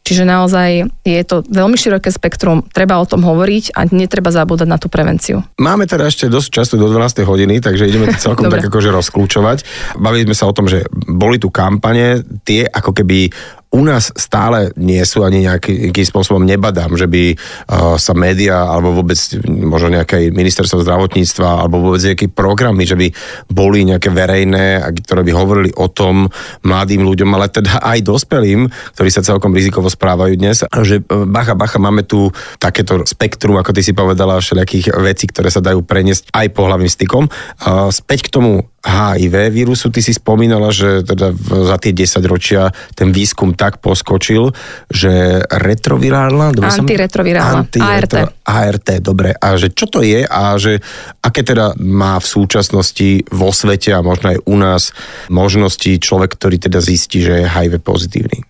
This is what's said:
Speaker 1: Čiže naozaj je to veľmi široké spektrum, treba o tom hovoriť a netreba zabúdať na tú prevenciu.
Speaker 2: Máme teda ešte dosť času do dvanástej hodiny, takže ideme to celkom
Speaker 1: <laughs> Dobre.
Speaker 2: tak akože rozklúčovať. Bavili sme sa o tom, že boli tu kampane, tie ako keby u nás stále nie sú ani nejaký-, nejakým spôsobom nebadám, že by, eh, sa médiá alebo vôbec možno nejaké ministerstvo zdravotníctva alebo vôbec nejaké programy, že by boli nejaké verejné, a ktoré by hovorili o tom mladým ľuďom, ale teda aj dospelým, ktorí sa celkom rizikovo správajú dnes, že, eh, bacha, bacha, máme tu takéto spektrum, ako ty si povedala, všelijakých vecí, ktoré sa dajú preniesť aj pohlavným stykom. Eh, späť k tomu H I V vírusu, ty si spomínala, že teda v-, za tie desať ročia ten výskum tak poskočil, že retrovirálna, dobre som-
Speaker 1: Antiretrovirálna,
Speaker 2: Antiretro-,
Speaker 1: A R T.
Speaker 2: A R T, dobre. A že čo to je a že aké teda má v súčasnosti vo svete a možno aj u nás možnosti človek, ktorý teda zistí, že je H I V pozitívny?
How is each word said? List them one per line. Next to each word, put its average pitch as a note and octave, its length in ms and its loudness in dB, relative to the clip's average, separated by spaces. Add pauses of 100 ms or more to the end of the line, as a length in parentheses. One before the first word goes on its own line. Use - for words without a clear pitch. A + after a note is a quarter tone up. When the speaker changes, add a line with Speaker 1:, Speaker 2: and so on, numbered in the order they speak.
Speaker 1:
Čiže F3+ 240 0
naozaj F3+ 640 2 (160)
je F3 240 0
to E3+ 160 -2
veľmi G3+ 320 2
široké G3 320 0
spektrum, F3 640 0
treba F#3 240 2
o F3 80 2
tom F3+ 160 0
hovoriť F3+ 560 0
a - 160 0
netreba F#3 400 0
zabúdať E3 320 0
na E3 160 0
tú - 80 -6
prevenciu. E3 560 -2 (160)
Speaker 2:
Máme F#3+ 240 2
teda D3+ 240 -2
ešte C3 240 -2
dosť C3+ 160 0
času A#2 320 0
do G#2+ 80 4
dvanástej A2+ 400 0
hodiny, G2 320 2
takže G#2 240 0
ideme G#2+ 240 2
to - 80 0
celkom A2+ 280 0
Speaker 1:
<laughs> - 40 2
Dobre. G2+ 160 0
Speaker 2:
tak - 80 -4
akože G#2 160 2
rozklúčovať. G2+ 680 0 (420)
Bavili A2+ 240 0
sme G#2+ 160 0
sa G2 80 2
o G2+ 80 -2
tom, G2 160 0
že F2+ 180 -2
boli G#2 460 0
tu G#2+ 160 -2
kampane, A2+ 720 0 (240)
tie G#2+ 160 0
ako G2 320 -4
keby F#2 320 2 (440)
u B2+ 80 4
nás C#3 320 2
stále G#2+ 640 0
nie F#2 240 0
sú G2 240 0
ani F#2+ 240 2
nejaký-, F#2+ 400 -2
nejakým F#2 160 0
spôsobom F#2+ 400 0
nebadám, F#2+ 480 0
že F2 160 0
by, F2 240 2
eh, - 640 -2
sa - 160 0
médiá F2+ 560 2
alebo F2 240 0
vôbec F2 240 0 (320)
možno E2 480 0
nejaké E2+ 320 0
ministerstvo F2+ 560 0
zdravotníctva F2+ 800 0
alebo F2 160 0
vôbec F2+ 240 0
nejaké G2 240 0
programy, G2 560 0
že F2+ 160 0
by F2+ 80 2 (400)
boli G2 400 2
nejaké F#2 240 0
verejné, F#2+ 640 2
a E2+ 160 -4
ktoré F2+ 320 -2
by E2+ 80 2
hovorili F#2+ 400 2
o F#2 160 -2
tom F#2+ 400 0 (320)
mladým F#2+ 400 0
ľuďom, G2 320 2
ale G2 160 2
teda G2+ 320 0
aj A2+ 240 0
dospelým, A2 640 2 (240)
ktorí F#2+ 160 0
sa F#2 160 0
celkom G2 320 2
rizikovo F#2+ 320 0
správajú F#2 480 0
dnes, G2+ 320 0 (160)
že, G2+ 160 2
eh, G2+ 240 -2
bacha, A2 320 0
bacha, G#2+ 240 -2
máme G2+ 240 2
tu G2+ 240 2 (320)
takéto F2+ 480 0
spektrum, G#2 480 -2
ako F#2 160 0
ty F#2+ 80 2
si F#2+ 160 0
povedala, F#2+ 400 2
všelijakých F#2 640 0
vecí, F#2+ 320 -2
ktoré F#2 160 -2
sa F#2 160 0
dajú F#2 160 2
preniesť F#2+ 560 0
aj A2 160 0
pohlavným F#2 400 0
stykom. A#2+ 320 0
Eh, G2 640 -2
späť - 400 -4
k - 80 -2
tomu A2+ 320 2 (140)
H G2+ 320 0
I F2+ 160 2
V G2 240 2
vírusu, B2 400 0
ty A#2 80 0
si - 80 -2
spomínala, A2 640 2
že F#2+ 320 0
teda F#2+ 240 0
v-, F#2+ 400 0
za F#2+ 80 0
tie G2 160 -2
desať F#2 320 0
ročia F#2 480 0 (240)
ten F#2+ 160 2
výskum G2 400 0
tak G2+ 240 -2
poskočil, G#2 720 0 (400)
že F#2 560 2
retrovirálna, C3 1040 0
dobre B2+ 240 0
som- G3+ 80 0
Speaker 1:
Antiretrovirálna, F3 800 0
Speaker 2:
Antiretro-, - 240 0
Speaker 1:
A G3+ 160 0
R - 80 -2
T. - 40 -2 (120)
Speaker 2:
A - 280 -6 (120)
R G2+ 160 0
T, - 60 -6 (100)
dobre. F#2+ 400 0
A G2 160 0
že F#2 160 0
čo - 160 -2
to - 160 0
je A2 240 2
a G2+ 320 0
že G#2 240 0 (400)
aké A#2 240 -2
teda A3+ 320 0
má F#2+ 400 0
v F2+ 80 -6
súčasnosti G2 1040 0
vo F#2+ 240 0
svete G2+ 400 0
a F2+ 80 0
možno F2+ 320 0
aj F2+ 40 -2 (120)
u G2+ 80 2
nás F#2+ 320 0 (400)
možnosti F#2+ 720 0
človek, F#2+ 320 0
ktorý F#2 240 0
teda F2+ 240 0
zistí, F2+ 400 0
že F2 160 2
je F2 80 2
H F2 160 -2
I E2+ 80 2
V E2+ 80 -2
pozitívny? F#2 720 -4